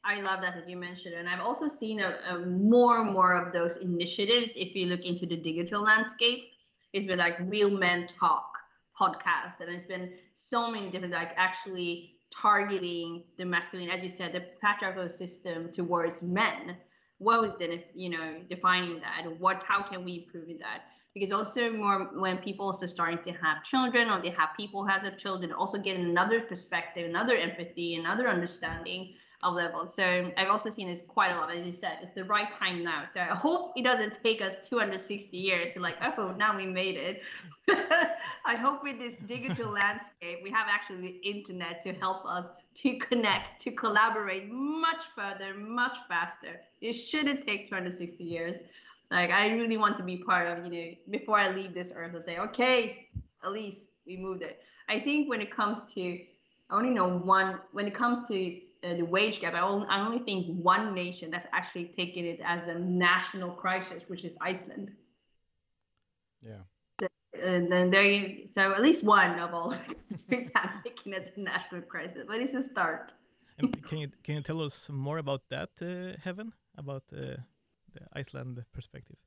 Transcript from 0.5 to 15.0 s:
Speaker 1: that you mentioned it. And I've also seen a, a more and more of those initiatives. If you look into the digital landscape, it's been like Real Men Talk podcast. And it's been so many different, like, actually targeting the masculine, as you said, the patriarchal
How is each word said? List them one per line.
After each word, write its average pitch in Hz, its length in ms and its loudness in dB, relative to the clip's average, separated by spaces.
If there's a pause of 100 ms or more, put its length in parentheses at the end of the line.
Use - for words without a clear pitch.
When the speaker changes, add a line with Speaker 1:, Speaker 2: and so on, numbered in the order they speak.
Speaker 1:
that 175 140 -10
you 180 60 -8
mentioned 180 400 -10
it. 170 40 -8
And 175 100 -6
I've 180 100 -2
also 269 280 0
seen 220 340 -4
a, 185 160 0 (120)
a 180 100 -2
more 226 640 8
and 208 120 2
more 180 200 8
of 175 200 2
those 175 240 2
initiatives. 196 800 2
If 185 200 -4
you 180 120 0
look 180 180 -2
into 180 200 -2
the 165 120 -2
digital 170 460 -2
landscape, 240 680 4 (420)
it's 202 140 0
been 185 140 2
like 170 200 2
Real 202 300 4
Men 180 380 2
Talk - 500 2 (420)
podcast. 180 640 0
And 170 80 -8
it's 175 160 -8
been 180 260 -8 (220)
so 233 360 -2
many 202 200 -6
different, 180 240 -6
like, 170 240 -4
actually 180 760 -2 (180)
targeting 175 920 2 (140)
the 180 80 -6
masculine, 180 440 -2
as 180 140 -2
you 180 60 -4
said, 175 240 -8
the 180 100 -4 (180)
patriarchal 190 460 0